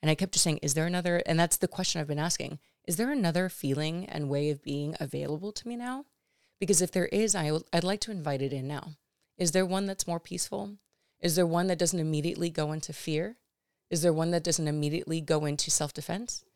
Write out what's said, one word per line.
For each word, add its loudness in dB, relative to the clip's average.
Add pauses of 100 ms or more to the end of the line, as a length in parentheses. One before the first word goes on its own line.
And 6
I 6
kept -2
just 4
saying, 2
"Is 0
there 2
another," 0
and 2
that's 4
the 2
question -2
I've -2
been -2
asking, -2 (260)
"Is -2
there 2
another 2
feeling -2
and -4
way 2
of -2
being -4
available -4
to -10
me -6
now?" -8 (540)
Because 4
if 0
there 2
is, 2
I, 2 (140)
I'd 2
like 0
to -8
invite -2
it -2
in -4
now. -8 (440)
Is 0
there 4
one 0
that's -4
more -2
peaceful? -6 (420)
Is 2
there 6
one 4
that 2
doesn't 2
immediately 0
go 0
into -8
fear? -4 (520)
Is 0
there 6
one 2
that 2
doesn't 2
immediately 0
go 2
into -2
self-defense? -4 (120)